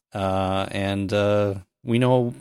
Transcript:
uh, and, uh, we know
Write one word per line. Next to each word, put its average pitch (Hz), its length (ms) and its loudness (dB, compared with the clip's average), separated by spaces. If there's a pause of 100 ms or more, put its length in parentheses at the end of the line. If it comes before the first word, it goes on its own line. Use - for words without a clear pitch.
(120)
uh, 95 580 -2
and, 98 420 -2
uh, 104 420 2 (280)
we 117 160 0
know 127 420 2